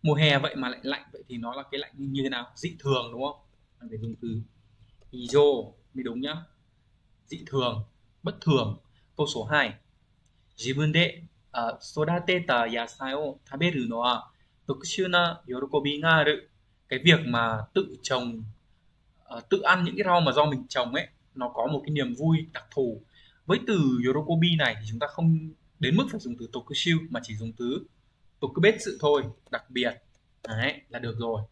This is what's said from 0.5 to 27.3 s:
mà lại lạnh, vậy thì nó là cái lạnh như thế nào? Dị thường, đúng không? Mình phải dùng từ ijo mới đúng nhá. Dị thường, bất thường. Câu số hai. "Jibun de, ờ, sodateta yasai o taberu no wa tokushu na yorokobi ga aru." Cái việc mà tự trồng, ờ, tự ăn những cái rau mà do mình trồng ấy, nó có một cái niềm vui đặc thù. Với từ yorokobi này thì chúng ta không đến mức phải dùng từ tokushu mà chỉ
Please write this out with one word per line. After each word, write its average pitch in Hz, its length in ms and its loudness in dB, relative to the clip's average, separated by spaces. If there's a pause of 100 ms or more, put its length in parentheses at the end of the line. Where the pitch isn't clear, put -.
mà 127 140 -4
lại 123 140 -10
lạnh, 135 200 -6 (100)
vậy - 140 -20
thì 123 100 -10
nó 117 180 -8
là 139 160 -12
cái 139 80 -6
lạnh 147 180 -12
như 135 260 -4
thế 135 60 0
nào? 120 260 -6
Dị 170 240 -8
thường, 127 320 0
đúng 120 120 -6
không? 147 160 -6 (400)
Mình 117 100 -18
phải 110 100 -12
dùng 113 220 -8
từ 113 200 -6 (720)
ijo 127 640 2 (200)
mới 131 100 -8
đúng 120 180 -6
nhá. 151 140 -6 (920)
Dị - 220 -14
thường, 120 360 -2 (400)
bất - 180 -4
thường. 117 380 2 (380)
Câu 147 100 0
số 113 160 -6
hai. 127 300 2 (840)
"Jibun 143 380 0
de, 170 280 2 (300)
ờ, 117 300 -4
sodateta 165 920 0
yasai 131 380 -6
o 147 80 -4 (300)
taberu 156 280 0 (100)
no 117 60 -4
wa 120 260 0 (440)
tokushu 185 420 -4
na 175 280 2 (180)
yorokobi 143 480 -2
ga 165 80 4
aru." 151 220 6 (580)
Cái 131 160 -4
việc 165 200 8
mà 117 320 0 (160)
tự - 280 -2
trồng, 120 420 -4 (800)
ờ, 117 260 -14
tự 196 120 4
ăn 185 220 4
những 170 140 -2
cái 202 80 0
rau 175 160 6
mà 143 100 4
do 147 140 6
mình 135 220 -2
trồng 123 260 -2
ấy, 156 140 -4 (280)
nó 123 140 -4
có 123 180 -2
một 143 180 -2
cái 156 60 -4
niềm 131 220 -2
vui 156 400 2
đặc - 180 -12
thù. 117 320 -2 (420)
Với 208 220 2
từ 202 120 2 (280)
yorokobi 160 480 2
này 127 240 2
thì 107 100 -10
chúng 113 100 -6
ta 147 80 -2
không 160 420 0 (300)
đến 147 180 2
mức 269 140 2
phải 226 80 -8
dùng 120 200 -8
từ 113 140 -12
tokushu 147 440 0 (120)
mà 117 140 -4
chỉ 110 120 -10